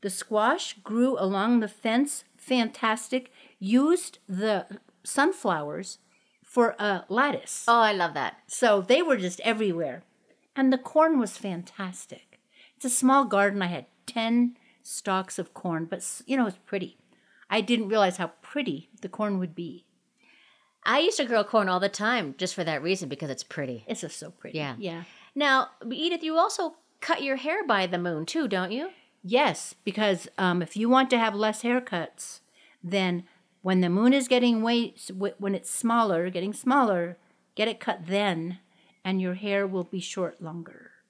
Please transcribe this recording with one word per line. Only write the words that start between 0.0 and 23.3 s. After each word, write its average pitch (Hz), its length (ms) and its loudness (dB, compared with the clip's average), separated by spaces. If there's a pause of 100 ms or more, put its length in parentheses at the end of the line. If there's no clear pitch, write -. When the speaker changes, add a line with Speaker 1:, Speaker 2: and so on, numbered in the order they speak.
Speaker 1:
The 202 60 -4
squash 226 640 0 (100)
grew 240 340 2
along 202 420 2
the 214 60 -2
fence, 240 580 -2 (120)
fantastic, 233 960 -2 (260)
used 269 600 2 (100)
the 196 380 -2 (360)
sunflowers 185 960 -2 (480)
for 247 340 2
a - 300 -2
lattice. 247 580 -2
Speaker 2:
Oh, 233 140 6
I 214 140 4
love 170 180 0
that. 131 240 -4 (100)
Speaker 1:
So 208 360 2
they 247 180 4
were 320 160 2
just 180 240 -4
everywhere. 175 600 -2 (520)
And 262 160 4
the 262 60 4
corn 311 420 4
was 226 200 -2
fantastic. - 1000 -10 (380)
It's - 80 -14
a 254 60 -2
small 269 340 4
garden. 202 380 2
I 180 60 0
had 160 180 -6 (180)
ten 240 540 0 (240)
stalks - 560 -4
of 175 160 -8
corn, 165 320 -4
but, 185 140 -8
s-, - 260 -10
you 269 100 0
know, 240 120 2
it's 185 180 -8
pretty. 190 320 -8 (500)
I 214 140 0
didn't 220 260 0
realize 196 300 4
how 180 80 -2 (160)
pretty 247 480 -6 (100)
the - 80 -10
corn 202 300 -4
would 175 160 -4
be. 175 320 -12 (1000)
Speaker 2:
I 233 140 2
used 339 180 2
to 294 80 0
grow 226 200 2
corn 208 260 2
all 180 100 2
the 196 80 0
time 208 480 -2
just 180 180 -4
for 190 80 -4
that 156 200 -2
reason, 180 260 -2
because 143 220 -6